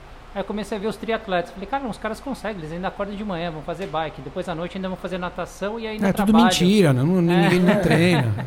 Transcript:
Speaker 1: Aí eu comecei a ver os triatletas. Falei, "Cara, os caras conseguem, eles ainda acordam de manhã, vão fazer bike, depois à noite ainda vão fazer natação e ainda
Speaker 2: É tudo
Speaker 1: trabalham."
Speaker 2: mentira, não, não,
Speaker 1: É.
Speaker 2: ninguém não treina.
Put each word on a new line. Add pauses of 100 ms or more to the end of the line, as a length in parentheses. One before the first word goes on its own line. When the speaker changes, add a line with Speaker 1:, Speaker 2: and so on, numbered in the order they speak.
(340)
Speaker 1:
Aí
eu
comecei
a
ver
os
triatletas.
Falei,
"Cara,
os
caras
conseguem,
eles
ainda
acordam
de
manhã,
vão
fazer
bike,
depois
à
noite
ainda
vão
fazer
natação
e
ainda
Speaker 2:
É
tudo
Speaker 1:
trabalham."
Speaker 2:
mentira,
não,
não,
Speaker 1:
É.
Speaker 2:
ninguém
não
treina. (120)